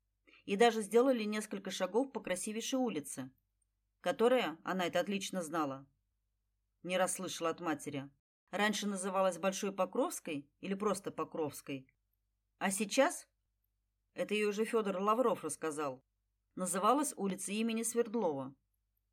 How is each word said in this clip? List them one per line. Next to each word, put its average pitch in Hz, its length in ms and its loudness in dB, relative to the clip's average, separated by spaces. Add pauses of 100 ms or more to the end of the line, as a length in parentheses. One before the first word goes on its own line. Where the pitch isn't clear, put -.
(460)
и 196 100 -2
даже 220 260 6
сделали 233 420 6
несколько 208 460 -4
шагов 196 420 0
по - 80 -4
красивейшей 214 580 -2
улице, 151 520 -2 (680)
которая, 185 640 2
она 180 220 0
это 170 140 2
отлично 190 420 -2
знала, 143 440 -4 (960)
не 180 140 -2
расслышала 180 540 0
от 160 100 -6
матери, 147 480 -4 (420)
раньше 202 360 0
называлась 190 500 2
Большой 190 360 0
Покровской 185 760 -2 (140)
или 185 100 -4
просто 196 380 -2
Покровской. 156 760 -6 (720)
А 190 140 0
сейчас, 220 580 2 (840)
это 180 180 -2
ей 214 140 2
уже 208 180 0
Фёдор 208 340 0
Лавров 214 460 2
рассказал, 151 580 -4 (520)
называлась 190 640 2
улица 196 340 -2
имени 226 300 0
Свердлова 190 720 -2 (580)